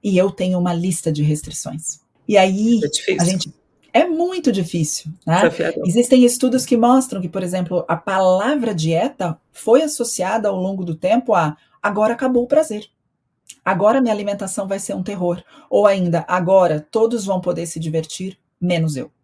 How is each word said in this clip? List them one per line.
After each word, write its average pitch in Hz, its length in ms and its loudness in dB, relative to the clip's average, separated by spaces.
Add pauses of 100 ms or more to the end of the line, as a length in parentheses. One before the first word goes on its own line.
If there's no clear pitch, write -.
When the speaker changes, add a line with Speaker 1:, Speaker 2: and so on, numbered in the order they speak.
Speaker 1:
E 190 140 2
eu 190 140 4
tenho 185 280 -2
uma 175 140 0
lista 170 380 -2
de 147 120 -2
restrições." 151 760 -4 (280)
E 208 120 4
aí, 208 440 4
Speaker 2:
É 147 60 -2
difícil. - 320 -2
Speaker 1:
a 170 40 2
gente, 185 300 -2 (380)
é 285 140 4
muito 339 460 -2
difícil, 165 580 -4 (160)
né? 165 100 2
Speaker 2:
Desafiador. 170 500 0
Speaker 1:
Existem 240 380 4
estudos 247 400 2
que 247 120 2
mostram 240 440 2
que, 180 80 -6
por 185 140 -6
exemplo, 180 460 -4
a 170 80 0
palavra 196 760 0
dieta 165 640 -2 (140)
foi 247 320 2
associada 220 680 -4
ao 196 80 -2
longo 190 280 -4
do 170 100 -6
tempo 226 400 0
a 156 220 2 (260)
"agora 208 320 0
acabou 247 300 0
o 240 40 -10
prazer". 208 380 0 (800)
"Agora 202 360 2
minha 233 120 2
alimentação 202 560 -6
vai 196 100 -4
ser 196 160 -6
um 190 80 -6
terror." 180 400 -4 (280)
Ou 208 160 4
ainda, 180 420 2
"agora 175 600 2
todos 226 340 0
vão 190 160 -2
poder 170 240 -4
se 165 160 -10
divertir, 160 560 -6 (240)
menos 165 340 0
eu." - 160 -8 (140)